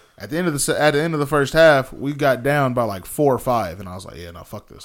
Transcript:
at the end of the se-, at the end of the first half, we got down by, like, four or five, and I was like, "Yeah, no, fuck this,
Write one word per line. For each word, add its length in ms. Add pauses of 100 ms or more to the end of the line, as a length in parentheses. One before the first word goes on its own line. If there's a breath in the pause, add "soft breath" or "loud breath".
(180 loud breath)
at 120
the 80
end 100
of 60
the 60
se-, 180
at 140
the 100
end 120
of 80
the 60
first 260
half, 400
we 200
got 300
down 300
by, 100
like, 220
four 280
or 60
five, 400
and 80
I 80
was 100
like, 120
"Yeah, 140
no, 120
fuck 240
this, 180